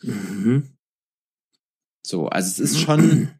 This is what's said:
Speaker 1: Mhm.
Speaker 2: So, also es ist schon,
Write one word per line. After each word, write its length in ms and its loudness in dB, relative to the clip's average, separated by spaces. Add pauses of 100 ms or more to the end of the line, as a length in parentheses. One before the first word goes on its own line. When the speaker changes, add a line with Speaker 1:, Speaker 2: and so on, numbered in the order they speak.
Speaker 1:
Mhm. 720 -2 (1300)
Speaker 2:
So, 220 -4
also 200 -4
es 100 -8
ist 220 -2
schon, 480 4 (120)